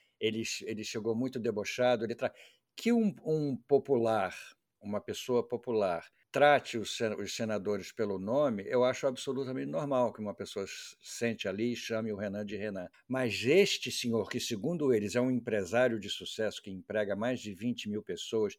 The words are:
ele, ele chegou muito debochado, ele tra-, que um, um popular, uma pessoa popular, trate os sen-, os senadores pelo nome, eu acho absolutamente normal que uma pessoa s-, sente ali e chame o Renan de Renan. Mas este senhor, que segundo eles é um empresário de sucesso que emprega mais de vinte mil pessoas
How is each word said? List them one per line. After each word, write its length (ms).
ele, 220
ele 200
chegou 300
muito 260
debochado, 640
ele 100
tra-, 200
que 160
um, 220
um 320
popular, 680
uma 200
pessoa 460
popular, 580
trate 440
os 200
sen-, 180
os 220
senadores 560
pelo 260
nome, 480
eu 160
acho 240
absolutamente 640
normal 420
que 80
uma 140
pessoa 300
s-, 360
sente 460
ali 280
e 20
chame 360
o 40
Renan 280
de 120
Renan. 320
Mas 380
este 480
senhor, 360
que 120
segundo 520
eles 220
é 60
um 100
empresário 680
de 100
sucesso 500
que 80
emprega 460
mais 240
de 160
vinte 340
mil 140
pessoas 560